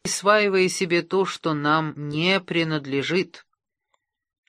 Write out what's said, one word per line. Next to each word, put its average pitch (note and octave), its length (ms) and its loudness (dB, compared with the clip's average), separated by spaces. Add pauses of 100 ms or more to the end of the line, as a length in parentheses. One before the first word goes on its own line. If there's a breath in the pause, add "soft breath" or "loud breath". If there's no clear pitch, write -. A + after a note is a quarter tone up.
присваивая G3 640 2
себе F3 340 0
то, F#3 240 0
что - 280 -4
нам D3+ 420 0
не D#3 460 0
принадлежит. D#3 1040 -2 (1040)